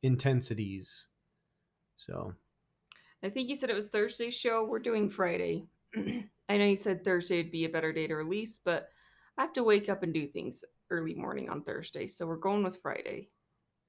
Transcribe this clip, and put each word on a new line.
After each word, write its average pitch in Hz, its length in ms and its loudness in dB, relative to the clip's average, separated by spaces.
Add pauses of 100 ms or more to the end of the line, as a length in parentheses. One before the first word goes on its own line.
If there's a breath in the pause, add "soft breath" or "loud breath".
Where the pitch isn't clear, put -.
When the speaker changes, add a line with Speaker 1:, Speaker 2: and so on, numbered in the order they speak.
Speaker 1:
intensities. 120 1040 0 (920)
So. - 360 -8 (880 loud breath)
Speaker 2:
I 190 80 -4
think 247 200 -4
you 277 60 -2
said 254 140 -4
it 214 60 2
was 208 140 -4
Thursday's 233 440 0
show. 226 300 2
We're 220 160 -2
doing 220 300 2
Friday. 175 580 0 (140)
<clears throat> - 140 -16
I 208 640 -2
know 202 80 6
you 196 120 6
said 196 260 0
Thursday 180 340 2
would 165 140 -2
be 160 140 0
a 160 40 -2
better 160 240 0
day 156 140 0
to 156 80 0
release, 202 480 -4
but - 260 0 (480 soft breath)
I - 40 0
have 320 120 0
to 254 100 2
wake 208 260 6
up 190 140 0
and 165 100 0
do 151 140 2
things - 360 -8 (260)
early 165 240 -2
morning - 360 -6
on 147 140 -6
Thursday, - 440 -6
so - 180 -8
we're 165 120 -4
going 202 260 2
with 185 180 -4
Friday. - 480 -6 (600)